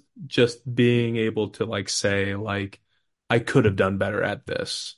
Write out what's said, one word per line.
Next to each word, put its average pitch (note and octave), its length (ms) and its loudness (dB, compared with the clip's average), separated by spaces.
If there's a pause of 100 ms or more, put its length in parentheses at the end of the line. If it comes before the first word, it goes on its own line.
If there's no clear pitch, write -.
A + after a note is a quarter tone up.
(260)
just B2 480 0
being A#2+ 440 2
able A2 340 -2
to, - 140 -4
like, G2+ 240 -6
say, G2 460 0
like, G2+ 440 -6 (500)
"I A#2 100 4
could A#2 260 2
have G2+ 100 4
done G2 220 2
better G2 260 -2
at G2+ 220 -4
this," - 520 -8